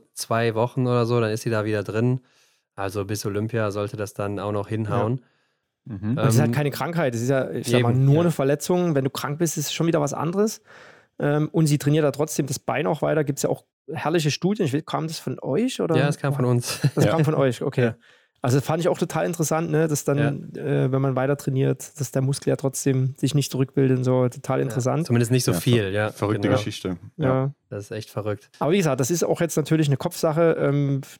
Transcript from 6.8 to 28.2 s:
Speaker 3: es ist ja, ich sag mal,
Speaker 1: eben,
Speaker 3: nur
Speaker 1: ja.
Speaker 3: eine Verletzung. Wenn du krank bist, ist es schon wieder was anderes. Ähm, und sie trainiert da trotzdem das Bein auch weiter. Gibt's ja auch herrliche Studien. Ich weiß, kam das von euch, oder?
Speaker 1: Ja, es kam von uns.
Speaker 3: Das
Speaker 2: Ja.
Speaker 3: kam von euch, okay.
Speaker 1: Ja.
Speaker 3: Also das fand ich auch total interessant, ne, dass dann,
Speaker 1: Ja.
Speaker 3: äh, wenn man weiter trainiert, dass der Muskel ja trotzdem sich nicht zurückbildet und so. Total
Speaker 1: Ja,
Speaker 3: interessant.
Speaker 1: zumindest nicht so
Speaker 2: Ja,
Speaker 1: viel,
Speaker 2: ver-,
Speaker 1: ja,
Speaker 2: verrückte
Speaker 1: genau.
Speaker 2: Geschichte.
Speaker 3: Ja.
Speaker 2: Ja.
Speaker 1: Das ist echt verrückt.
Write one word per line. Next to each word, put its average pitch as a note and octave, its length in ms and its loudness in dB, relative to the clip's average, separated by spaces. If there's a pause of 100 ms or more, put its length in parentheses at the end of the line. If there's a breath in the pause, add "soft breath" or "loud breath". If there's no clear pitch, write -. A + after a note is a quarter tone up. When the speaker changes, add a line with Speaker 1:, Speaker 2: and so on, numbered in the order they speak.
Speaker 3:
es A2+ 80 -2
ist B2 80 0
ja, C3+ 200 0
ich A#2+ 180 -6
sag B2 140 4
mal, A#2+ 100 4
Speaker 1:
eben, C3 120 4
Speaker 3:
nur C#3 120 6
Speaker 1:
ja. E3 60 4
Speaker 3:
eine F3 100 4
Verletzung. D#3 600 0
Wenn C3+ 100 2
du C3+ 60 -2
krank C#3+ 280 -6
bist, E3+ 180 -2
ist D3 100 -4
es - 60 -6
schon E3 140 -2
wieder E3 140 2
was C#3+ 140 -2
anderes. F#3+ 460 -2 (580 loud breath)
Ähm, D3 340 0
und D#3+ 160 4
sie C#3+ 100 2
trainiert D3+ 260 2
da C#3+ 60 4
trotzdem D3+ 360 -2
das C#3 120 -4
Bein C3+ 280 -4
auch E3 160 -2
weiter. D3+ 220 2
Gibt's C#3 180 -4
ja - 80 2
auch - 140 -6 (260)
herrliche D3+ 420 0
Studien. G3 340 0
Ich B2 80 -2
weiß, D#3 100 -2
kam D3+ 220 -4
das D#3+ 140 -8
von - 200 -6
euch, A3 400 -2
oder? E3 160 2
Speaker 1:
Ja, C#3+ 120 4
es D3+ 100 -2
kam C#3 160 -2
von C3 100 0
uns. B2 360 0 (160)
Speaker 3:
Das C#3+ 80 4
Speaker 2:
Ja. G#2 80 4
Speaker 3:
kam D#3+ 120 4
von D3+ 100 2
euch, C3+ 280 2
okay. C3+ 220 0
Speaker 1:
Ja. A2+ 120 0 (460 soft breath)
Speaker 3:
Also C3 160 2
das - 80 -2
fand E3 140 0
ich E3+ 80 2
auch F3 100 0
total E3+ 280 -2
interessant, E3 460 -2
ne, D#3 160 2
dass D3 160 -2
dann, C#3+ 140 0 (360)
Speaker 1:
Ja. - 80 -10
Speaker 3:
äh, C#3 300 0
wenn C3+ 80 2
man C3+ 160 0
weiter C3+ 200 0
trainiert, C3+ 640 -2
dass - 140 -6
der C3+ 100 0
Muskel C#3 280 0
ja C3+ 60 2
trotzdem C3+ 600 0
sich C3+ 180 0
nicht C#3+ 160 0
zurückbildet C3 460 2
und B2+ 80 0
so. B2+ 240 2
Total C3 300 -4
Speaker 1:
Ja, C#3 60 0
Speaker 3:
interessant. C3 420 -2
Speaker 1:
zumindest A#2+ 260 2
nicht B2+ 100 4
so - 100 0
Speaker 2:
Ja, F2 60 0
Speaker 1:
viel, A#2+ 260 2
Speaker 2:
ver-, F#2+ 60 -2
Speaker 1:
ja, G#2 220 -2
Speaker 2:
verrückte G#2 360 -2
Speaker 1:
genau. G#2+ 100 4
Speaker 2:
Geschichte. G#2 380 -6 (200)
Speaker 3:
Ja. D#3 100 -4
Speaker 2:
Ja. C3 280 0 (160)
Speaker 1:
Das G#2 140 -10
ist - 80 -16
echt G#2+ 180 -10
verrückt. G#2 400 -6 (100)